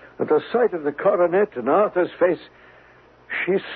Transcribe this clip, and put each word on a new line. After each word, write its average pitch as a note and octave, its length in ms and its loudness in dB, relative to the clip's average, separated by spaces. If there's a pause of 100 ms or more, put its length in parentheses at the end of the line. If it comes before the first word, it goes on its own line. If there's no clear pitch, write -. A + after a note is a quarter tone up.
(180)
At B2+ 100 -4
the D3+ 140 2 (100)
sight A3+ 220 2
of D#3+ 80 -8
the C#3+ 100 -4
coronet F#3 640 0
and A#2+ 120 -4
Arthur's F3 500 2
face, F3+ 220 2 (1040)
she F#3+ 120 0 (200)